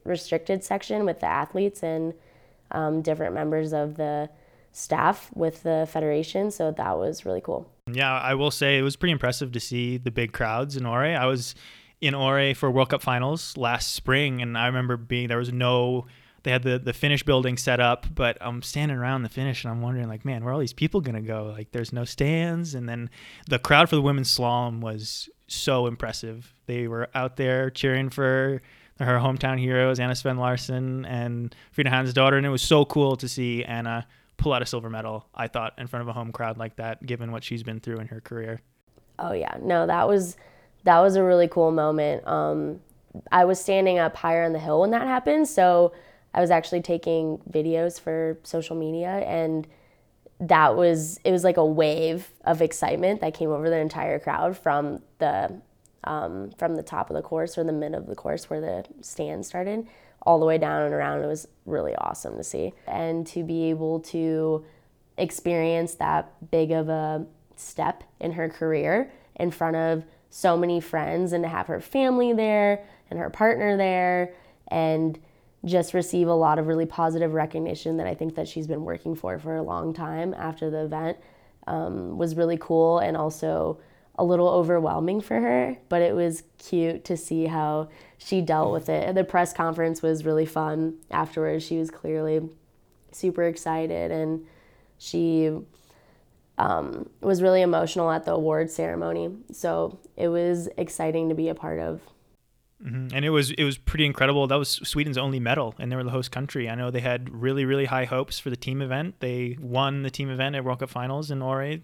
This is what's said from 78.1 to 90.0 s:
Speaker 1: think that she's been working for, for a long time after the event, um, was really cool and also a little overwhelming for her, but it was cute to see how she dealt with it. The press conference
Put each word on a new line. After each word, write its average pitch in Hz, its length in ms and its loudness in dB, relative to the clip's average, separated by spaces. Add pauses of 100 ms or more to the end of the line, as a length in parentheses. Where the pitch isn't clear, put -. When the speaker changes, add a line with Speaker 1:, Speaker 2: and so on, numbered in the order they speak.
Speaker 1:
think 160 220 -6
that 165 100 -4
she's 156 220 -8
been 151 160 -4
working 165 320 -6
for, 92 200 -6
for 156 200 -6
a 160 60 -4
long 87 300 -4
time 165 420 -6
after 160 360 -6
the 156 140 -4
event, 156 340 -4 (480)
um, 165 520 -6
was 165 180 -2
really 165 240 2
cool 165 400 4
and 160 160 0
also 160 640 -2 (340)
a - 80 0
little 175 260 4
overwhelming 170 720 2
for 226 200 -2
her, 247 360 2 (120)
but 175 140 2
it 170 120 4
was 170 300 -2 (140)
cute 165 480 -2
to 175 100 -2
see 160 300 -2
how 156 420 -2 (280)
she - 240 -2
dealt 160 320 2
with 160 160 -4
it. 160 280 0
The 190 80 4
press 175 280 0
conference 165 500 -2